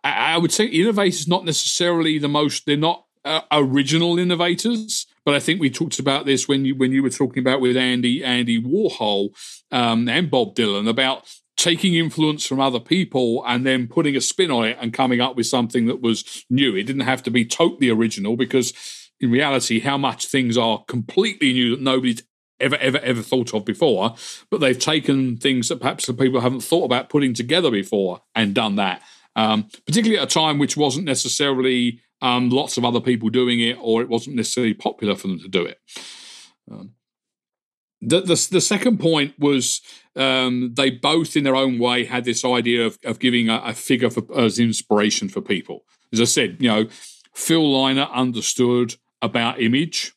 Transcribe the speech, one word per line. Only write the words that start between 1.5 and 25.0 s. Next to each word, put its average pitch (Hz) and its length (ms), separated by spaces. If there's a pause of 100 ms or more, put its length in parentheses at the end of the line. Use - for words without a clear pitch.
the 147 80
most, 147 380
they're 147 120
not, 160 280 (200)
uh, 160 160 (100)
original 147 680
innovators, 180 880 (180)
but 143 80
I 143 60
think 170 200
we 143 120
talked - 260
about 139 280
this 135 220
when 139 180
you, 131 100
when 131 160
you 135 100
were 135 80
talking 127 320
about 131 180
with 123 160
Andy, 127 480
Andy 120 380
Warhol, 107 680 (420)
um, 117 360
and 147 220
Bob 123 260
Dylan 104 320
about 131 400 (300)
taking 175 380
influence 156 500
from 135 140
other 131 200
people 127 680
and 123 180
then 127 220
putting 147 280
a 120 60
spin 180 300
on 117 140
it 117 140
and 120 140
coming 123 260
up 127 160
with 120 120
something 117 400
that - 140
was - 480
new. 127 260
It 101 80
didn't 135 180
have 127 220
to 117 80
be 120 120
totally 139 460
original 110 480
because 131 340 (480)
in 120 120
reality, 127 480
how 139 180
much 135 300
things 123 320
are 113 280
completely 156 640
new 123 200
that 131 100
nobody's 131 400 (380)
ever, 135 160
ever, 135 240
ever 120 240
thought 120 300
of 104 120
before, 113 500 (360)
but 190 100
they've 131 160
taken 135 600